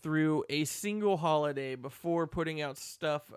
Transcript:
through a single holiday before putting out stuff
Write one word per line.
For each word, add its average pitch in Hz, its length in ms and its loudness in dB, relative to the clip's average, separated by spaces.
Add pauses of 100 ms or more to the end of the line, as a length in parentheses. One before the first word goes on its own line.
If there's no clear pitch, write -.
through 156 480 2
a 151 160 0
single 208 520 2
holiday 147 580 0
before 165 500 -2
putting 160 360 -2
out 139 160 -6
stuff - 600 -4